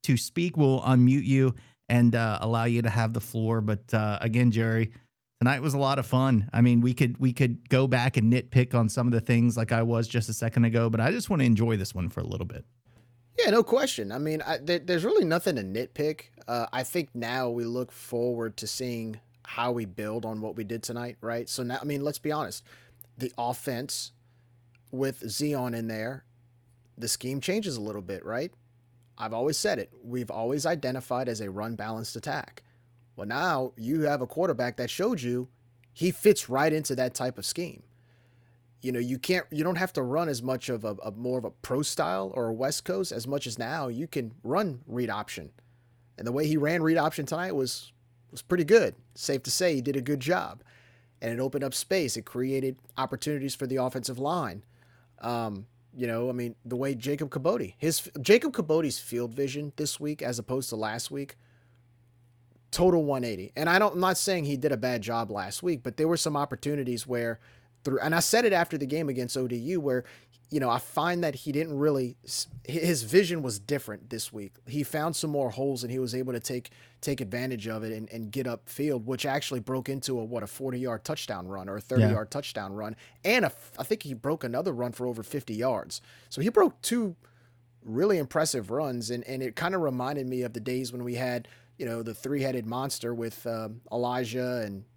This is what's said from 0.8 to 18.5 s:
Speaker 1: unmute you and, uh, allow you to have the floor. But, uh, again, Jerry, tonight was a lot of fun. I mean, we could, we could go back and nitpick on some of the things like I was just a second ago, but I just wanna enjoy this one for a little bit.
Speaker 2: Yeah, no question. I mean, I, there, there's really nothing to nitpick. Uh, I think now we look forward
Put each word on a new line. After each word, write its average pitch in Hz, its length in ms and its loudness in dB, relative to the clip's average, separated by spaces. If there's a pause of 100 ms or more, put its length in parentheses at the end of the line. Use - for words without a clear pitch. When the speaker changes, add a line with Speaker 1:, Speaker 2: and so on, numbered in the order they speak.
Speaker 1:
unmute 131 420 8
you 135 280 6 (360)
and, 120 260 8
uh, 110 240 2
allow 113 240 2
you 120 180 2
to 113 80 2
have 113 220 2
the 113 80 -2
floor. 113 400 0
But, 107 340 -2
uh, 107 280 2
again, 117 300 6
Jerry, 113 420 2 (480)
tonight 127 200 6
was 143 120 2
a 139 40 2
lot 135 220 2
of - 60 -2
fun. 127 480 4
I 113 80 6
mean, 120 180 8
we 123 140 4
could, 123 240 2
we 131 160 2
could 120 340 0
go 135 180 6
back 127 300 2
and 113 160 6
nitpick 123 420 4
on 117 140 4
some 120 180 0
of 123 60 4
the 113 80 4
things 120 380 4
like 113 160 0
I 117 100 4
was 117 240 2
just 113 220 0
a 110 40 -4
second 117 300 2
ago, 117 260 4
but 113 120 2
I 139 100 4
just 233 180 -2
wanna 160 140 4
enjoy 113 320 6
this 92 180 -2
one 90 140 -2
for - 140 -6
a - 40 -4
little - 220 -4
bit. - 160 -10 (760)
Speaker 2:
Yeah, 440 120 4
no 220 140 8
question. 226 500 0
I 123 40 -4
mean, 156 300 -2
I, 143 120 0
there, 170 200 0
there's 170 240 0
really 311 220 4
nothing 165 320 2
to 110 60 0
nitpick. 127 580 -2 (260)
Uh, 117 240 0
I 127 120 -2
think 156 300 -2
now 123 360 -2
we 120 160 -2
look 123 260 -4
forward 117 680 -2